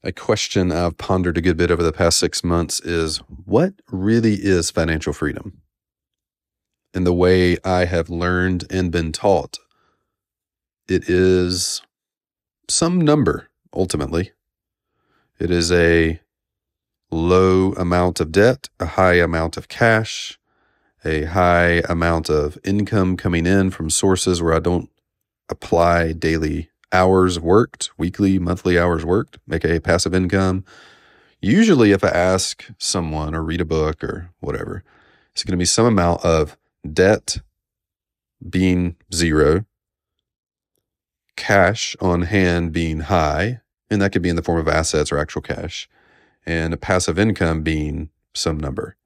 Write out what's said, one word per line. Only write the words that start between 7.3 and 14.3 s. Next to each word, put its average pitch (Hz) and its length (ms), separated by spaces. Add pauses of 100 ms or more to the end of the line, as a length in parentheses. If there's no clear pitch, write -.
I 90 200
have 85 240
learned 90 640
and 92 220
been 82 180
taught, 92 480 (1300)
it 90 220
is 90 720 (840)
some 175 320
number, 147 480 (260)
ultimately. 82 560 (1080)